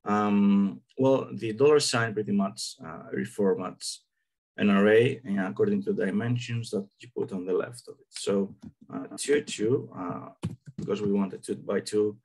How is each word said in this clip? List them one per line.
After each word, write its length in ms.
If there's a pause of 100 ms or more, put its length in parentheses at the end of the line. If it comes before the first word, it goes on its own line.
Um, 720 (180)
well, 360
the 180
dollar 300
sign 320
pretty 180
much, 520
uh, 200 (100)
reformats 840 (600)
an 120
array, 580
uh, 200
according 360
to 100
the 120
dimensions 680
that 160 (120)
you 160
put 160
on 140
the 80
left 340
of 120
it. 100
So, 460 (380)
uh, 120 (120)
two, 240
two, 560
uh, 320 (480)
because 240
we 100
want 220
a 40
two-by-two, 880